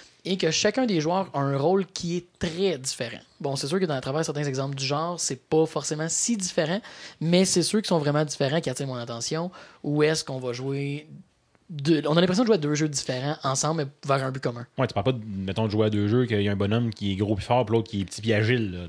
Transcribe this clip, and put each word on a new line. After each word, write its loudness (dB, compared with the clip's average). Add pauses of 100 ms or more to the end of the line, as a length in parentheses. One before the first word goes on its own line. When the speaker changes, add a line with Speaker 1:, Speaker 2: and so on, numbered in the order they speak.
(260)
Speaker 1:
et -2
que 2
chacun 2
des 2
joueurs 0
a 0
un 0
rôle 4
qui -6
est -6 (120)
très -2
différent. -8 (220)
Bon, -2
c'est -4
sûr -2
que 2
dans, -2
à -2
travers -2
certains -4
exemples -4
du -6
genre, -2
c'est -4
pas 4
forcément -4
si 0
différent, -2 (400)
mais 4
c'est 4
ceux 2
qui -8
sont 4
vraiment 2
différents 0
qui -4
attirent -6
mon -6
attention. -6 (320)
Où 2
est-ce 4
qu'on -6
va -4
jouer -6 (640)
de, 2
on 4
a 8
l'impression 4
de 4
jouer 6
à 4
deux 0
jeux 0
différents -4
ensemble, 0
mais -8 (260)
vers -2
un -2
but -8
commun. -6 (120)
Speaker 2:
Ouais, 2
tu -8
parles 0
pas 4
de, -6
mettons, -2
de 0
jouer 4
à 4
deux 2
jeux, 4
qu'il 2
y 2
a 2
un 0
bonhomme 2
qui -2
est 0
gros 0
puis -2
fort, 4
puis 2
l'autre 2
qui -4
est -2
petit -12
puis 2
agile, 2
là, -8 (100)